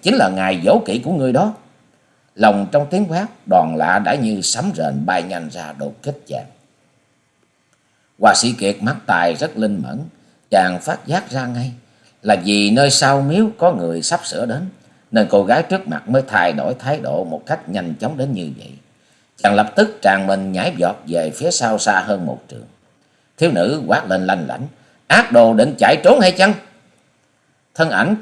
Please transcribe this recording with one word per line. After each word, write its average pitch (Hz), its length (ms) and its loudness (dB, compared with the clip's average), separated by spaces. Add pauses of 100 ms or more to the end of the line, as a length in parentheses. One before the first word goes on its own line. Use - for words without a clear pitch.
chính 214 140 2
là 123 140 2
ngày 95 360 -2
giỗ 185 200 4
kỵ 117 200 -4
của 156 60 -4
ngươi 135 200 0
đó." 185 220 2 (840)
Lòng 101 360 2
trong 143 180 2
tiếng 196 200 0
quát, 180 180 -4 (220)
đoàn 82 260 2
lạ 82 300 0
đã - 100 0
như 110 260 -2
sấm 143 340 -4
rền 73 300 -4
bay 90 180 -2
nhanh 87 260 -10
ra 78 280 -14
đột 73 160 -10 (100)
kích 139 240 -10
chàng. - 180 -10 (1700)
Hoa 107 160 6
Sĩ 117 160 0
Kiệt 101 300 -2
mắt 127 140 -2 (100)
tài 87 280 2
rất 131 240 -6
linh 101 260 -2
mẫn, 69 160 -10 (500)
chàng 92 320 2
phát - 260 -8
giác 180 220 -4
ra 127 180 -6
ngay 123 240 -6 (500)
là 104 140 2 (100)
vì 104 240 2
nơi 135 200 4
sau 139 320 2
miếu 160 240 2 (120)
có 175 140 2
người 85 300 -4
sắp - 240 -4
sửa - 200 -6
đến, 147 200 -6 (460)
nên 107 180 2
cô 101 140 4
gái 120 200 2
trước 185 240 -4
mặt 80 220 -8
mới 135 180 2
thay 90 240 0
đổi 73 280 -4
thái 139 200 -4
độ 80 240 -4
một 80 220 -8
cách - 240 -6
nhanh 87 300 -6
chóng 139 180 -6
đến 135 160 -4
như 90 240 -6
vậy. - 140 -20 (720)
Chàng 101 120 4
lập 107 200 2
tức 214 260 2
tràn 98 260 2
mình 95 240 -2
nhảy 95 280 -4
vọt 87 160 0 (120)
về 82 220 -2
phía 143 220 -4
sau 110 280 -2
xa 101 200 2
hơn 95 260 -4
một 64 140 -8 (120)
trượng. 57 160 -18 (720)
Thiếu 165 140 2
nữ 117 360 0
quát 120 200 0
lên 92 200 -2
lanh 92 200 -2
lảnh: 67 200 -10 (400)
"Ác 208 240 2
đồ, 117 220 8
định 131 240 2
chạy - 260 4
trốn 285 160 8
hay 185 120 6
chăng?" 202 220 2 (1200)
Thân 160 140 0
ảnh 120 320 2